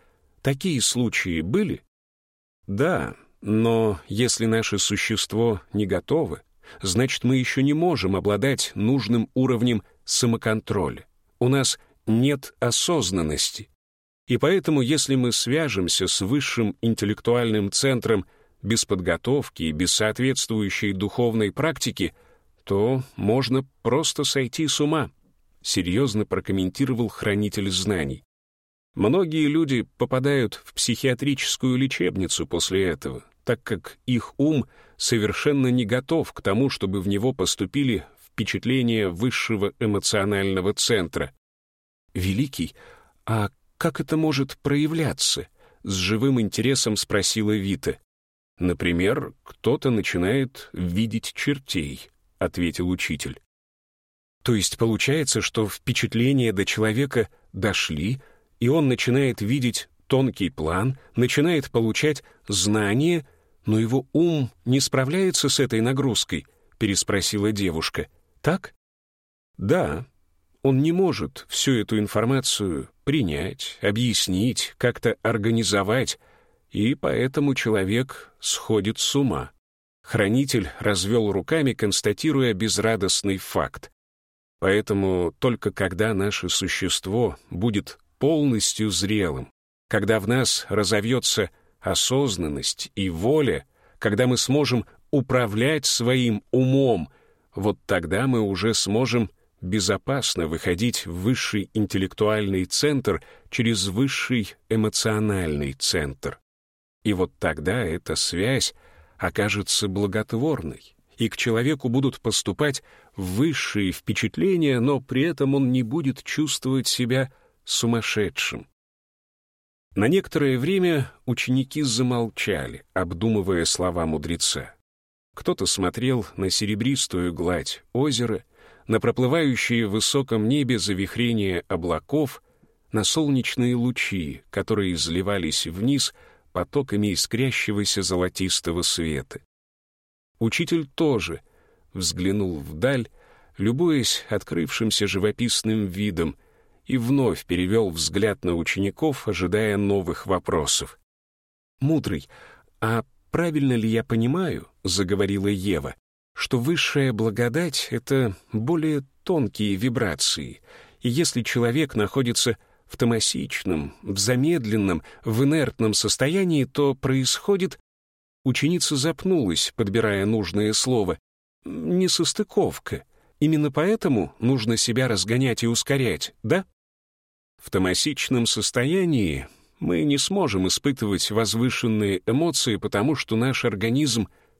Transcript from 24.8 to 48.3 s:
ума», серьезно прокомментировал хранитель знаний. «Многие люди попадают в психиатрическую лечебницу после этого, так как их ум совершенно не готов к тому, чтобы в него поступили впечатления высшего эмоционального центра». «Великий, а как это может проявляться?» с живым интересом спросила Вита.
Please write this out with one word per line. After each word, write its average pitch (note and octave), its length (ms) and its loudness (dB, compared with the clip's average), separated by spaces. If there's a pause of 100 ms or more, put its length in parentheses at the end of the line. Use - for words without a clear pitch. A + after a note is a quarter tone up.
ума», D3 300 0 (520)
серьезно G#2 640 0
прокомментировал G#2 840 -2
хранитель G2+ 600 -2
знаний. F2+ 540 -2 (680)
«Многие D#3 520 2
люди C#3 400 2 (100)
попадают C3 680 0
в - 100 -20
психиатрическую B2+ 1000 0
лечебницу F#2+ 720 0
после F#2 380 0
этого, C#2 400 -4 (200)
так - 180 0
как - 440 -8
их B2 320 -2
ум C#3+ 280 2 (300)
совершенно B2+ 720 2
не B2 160 2
готов B2+ 480 -2
к - 100 -16
тому, A2 260 2
чтобы G2 320 -2
в F2+ 60 -4
него G2+ 260 0
поступили B2 720 -2 (200)
впечатления A2+ 840 0
высшего G2+ 720 -2
эмоционального G2 960 0
центра». E2 580 -2 (800)
«Великий, F#2+ 640 -2 (500)
а G#2+ 260 0 (260)
как - 240 -2
это E3 160 -2
может D3 420 0
проявляться?» D3+ 880 0 (360)
с G2+ 80 -4
живым G#2+ 480 2
интересом A2 560 0
спросила G#2+ 560 0
Вита. G2 460 -2 (600)